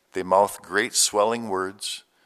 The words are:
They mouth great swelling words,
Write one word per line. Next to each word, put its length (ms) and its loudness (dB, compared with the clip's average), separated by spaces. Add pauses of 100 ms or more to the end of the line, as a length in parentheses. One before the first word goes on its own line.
(120)
They 100 -4
mouth 400 2
great 320 -2
swelling 540 0
words, 560 -6 (220)